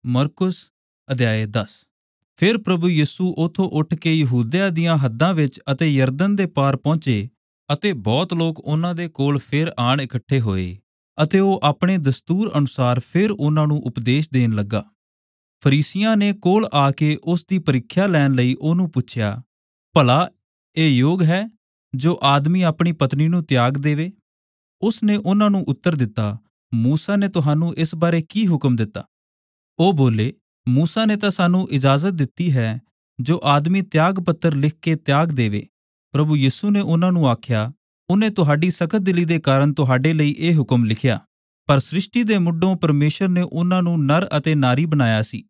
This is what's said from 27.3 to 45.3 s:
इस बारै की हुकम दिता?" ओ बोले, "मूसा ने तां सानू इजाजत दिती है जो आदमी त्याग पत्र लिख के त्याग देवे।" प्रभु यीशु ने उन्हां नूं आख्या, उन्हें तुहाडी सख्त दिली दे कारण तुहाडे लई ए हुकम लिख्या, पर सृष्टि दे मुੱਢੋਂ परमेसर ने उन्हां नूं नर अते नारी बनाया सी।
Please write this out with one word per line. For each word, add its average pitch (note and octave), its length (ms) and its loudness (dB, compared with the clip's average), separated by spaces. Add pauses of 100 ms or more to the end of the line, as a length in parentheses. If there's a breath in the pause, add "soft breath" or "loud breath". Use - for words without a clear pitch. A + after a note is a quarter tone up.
इस E3 220 -4
बारै E3 280 0
की G#3+ 220 -4
हुकम C#3+ 320 2
दिता?" A2 260 -6 (760)
ओ F#3 140 4
बोले, B2 400 2 (360)
"मूसा E3 360 0
ने G#3 120 2
तां G#3 140 0
सानू F#3 400 0
इजाजत C#3 400 2
दिती E3+ 380 -4
है A#2 320 0 (400)
जो D3 160 0
आदमी D#3 460 0
त्याग F#3 380 0
पत्र E3 340 -2
लिख D3 180 0 (100)
के D#3+ 140 0
त्याग D3+ 340 0
देवे।" A2 380 -2 (460)
प्रभु D3+ 220 2
यीशु C3+ 340 0
ने G3+ 100 2
उन्हां F3+ 320 0
नूं D#3+ 160 2
आख्या, A#2 440 -2 (360)
उन्हें G#3 260 2
तुहाडी D3+ 360 2
सख्त E3+ 260 -2
दिली F#3 280 0
दे E3 140 0
कारण C#3+ 340 2
तुहाडे C3+ 400 2
लई D3 260 0
ए E3+ 140 0
हुकम B2+ 320 2
लिख्या, A2 360 0 (500)
पर C#3 80 6
सृष्टि G3 460 -2
दे G#3 140 2
मुੱਢੋਂ F3 380 0
परमेसर D3+ 520 0
ने F3+ 140 0
उन्हां F3+ 400 0
नूं E3+ 140 0
नर D3+ 260 2
अते D#3 320 -2
नारी C3+ 320 2
बनाया A#2+ 360 0
सी। - 280 -8